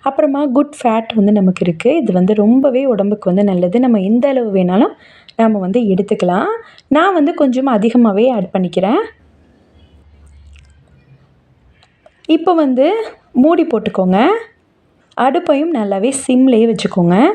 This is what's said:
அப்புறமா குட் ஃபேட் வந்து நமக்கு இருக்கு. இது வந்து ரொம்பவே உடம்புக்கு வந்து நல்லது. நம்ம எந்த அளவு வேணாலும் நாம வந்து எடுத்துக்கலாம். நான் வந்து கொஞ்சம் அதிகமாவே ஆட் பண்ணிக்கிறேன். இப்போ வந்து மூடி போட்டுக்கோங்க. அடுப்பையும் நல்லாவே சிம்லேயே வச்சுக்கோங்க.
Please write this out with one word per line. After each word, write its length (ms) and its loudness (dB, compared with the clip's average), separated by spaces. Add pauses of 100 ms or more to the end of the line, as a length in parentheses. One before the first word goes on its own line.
அப்புறமா 440 -2
குட் 320 -2
ஃபேட் 360 -2
வந்து 180 2
நமக்கு 320 0
இருக்கு. 340 0
இது 160 -2
வந்து 200 2
ரொம்பவே 520 2
உடம்புக்கு 460 -2
வந்து 120 2
நல்லது. 360 0
நம்ம 220 0
எந்த 280 0
அளவு 220 -2
வேணாலும் 420 0 (440)
நாம 220 0
வந்து 220 -2
எடுத்துக்கலாம். 720 -2 (360)
நான் 300 2
வந்து 160 0
கொஞ்சம் 440 0
அதிகமாவே 540 2
ஆட் 220 -6
பண்ணிக்கிறேன். 480 -2 (3250)
இப்போ 240 2
வந்து 320 2 (480)
மூடி 320 2
போட்டுக்கோங்க. 520 -2 (1000)
அடுப்பையும் 580 0
நல்லாவே 380 -2
சிம்லேயே 520 2
வச்சுக்கோங்க. 500 0 (200)